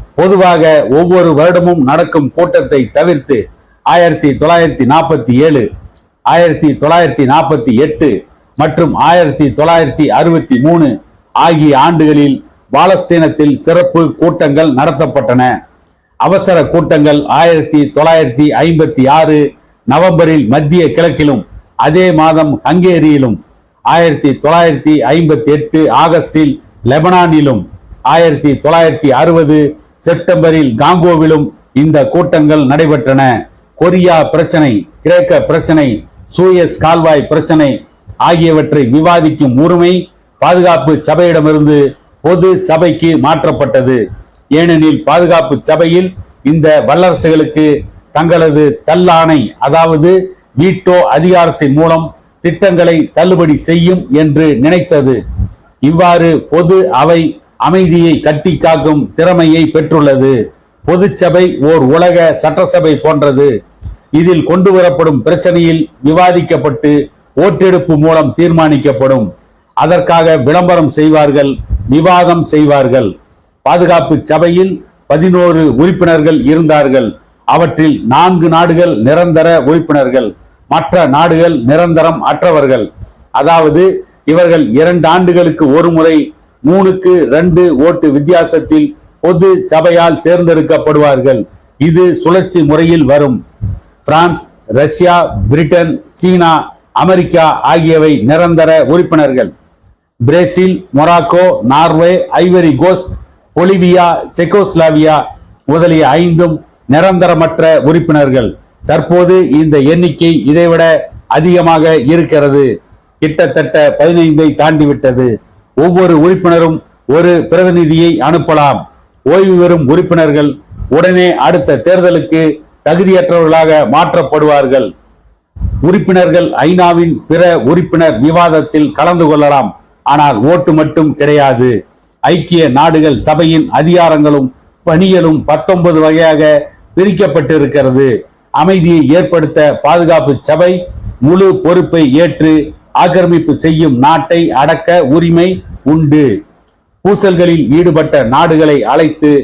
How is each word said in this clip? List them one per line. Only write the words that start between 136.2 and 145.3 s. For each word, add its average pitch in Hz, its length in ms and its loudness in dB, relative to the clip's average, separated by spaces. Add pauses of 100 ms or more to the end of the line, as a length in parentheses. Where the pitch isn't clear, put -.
பிரிக்கப்பட்டிருக்கிறது. 143 1120 0 (460)
அமைதியை 170 480 2 (160)
ஏற்படுத்த 170 420 -2 (240)
பாதுகாப்பு 156 580 2
சபை 170 300 0 (540)
முழு 185 240 2 (140)
பொறுப்பை 165 400 0 (200)
ஏற்று 156 300 0 (500)
ஆக்கிரமிப்பு 170 520 0
செய்யும் 160 440 0
நாட்டை 156 420 0 (200)
அடக்க 156 280 -2 (240)
உரிமை 170 340 0 (440)